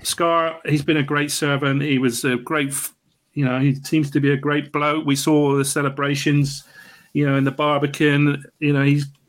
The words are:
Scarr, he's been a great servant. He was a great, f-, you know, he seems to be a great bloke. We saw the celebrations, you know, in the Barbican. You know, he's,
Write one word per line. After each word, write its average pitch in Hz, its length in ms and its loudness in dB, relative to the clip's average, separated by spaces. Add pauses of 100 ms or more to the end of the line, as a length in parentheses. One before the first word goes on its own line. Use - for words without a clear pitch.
Scarr, 165 640 0
he's 147 180 0
been 156 140 2
a 147 40 2
great 147 300 -2
servant. 139 500 0
He 143 160 0
was 123 260 0
a 127 120 0
great, 143 320 -2
f-, - 260 -8 (380)
you 147 120 -2
know, 127 140 0
he 139 180 2
seems 147 360 -2
to 151 80 0
be 139 100 2
a 143 60 2
great 147 340 -4
bloke. 151 360 -2
We 139 100 2
saw 147 400 2
the 139 80 0
celebrations, 143 1000 -2 (500)
you 147 140 0
know, 139 100 2
in 135 80 2
the 139 60 0
Barbican. 143 920 2 (160)
You 147 120 0
know, 139 120 2
he's, 143 220 2 (220)